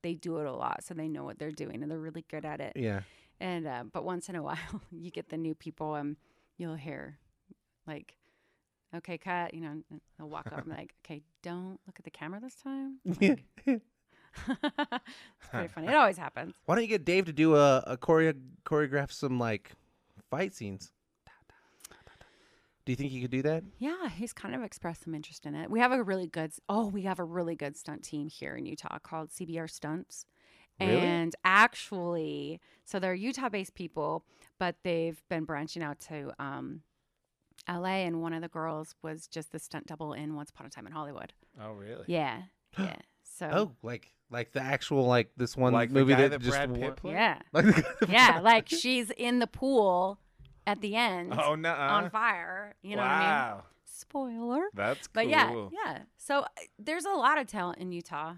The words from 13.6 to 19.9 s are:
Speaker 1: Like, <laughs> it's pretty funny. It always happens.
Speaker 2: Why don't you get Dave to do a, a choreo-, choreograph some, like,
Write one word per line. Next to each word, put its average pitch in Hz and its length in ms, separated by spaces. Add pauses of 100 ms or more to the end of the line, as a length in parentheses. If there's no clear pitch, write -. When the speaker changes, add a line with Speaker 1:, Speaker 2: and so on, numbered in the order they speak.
Speaker 1:
Like, 247 180 (520)
<laughs> - 240
it's - 920
pretty 147 200
funny. 165 180
It 247 80
always 208 220
happens. 156 360 (120)
Speaker 2:
Why 175 100
don't 233 80
you 214 60
get 196 160
Dave 180 200
to 165 80
do 151 220
a, 143 220 (100)
a 127 100
choreo-, 160 420 (260)
choreograph 143 460
some, 127 280
like, 110 320 (580)